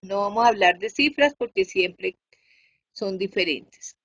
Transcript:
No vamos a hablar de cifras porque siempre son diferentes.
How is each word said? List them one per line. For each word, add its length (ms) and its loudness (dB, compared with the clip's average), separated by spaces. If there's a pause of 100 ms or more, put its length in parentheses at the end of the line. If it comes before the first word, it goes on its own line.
No 200 -4
vamos 220 0
a 40 8
hablar 300 2
de 120 -6
cifras 460 2
porque 280 -2
siempre 540 -4 (720)
son 260 -8
diferentes. 840 -6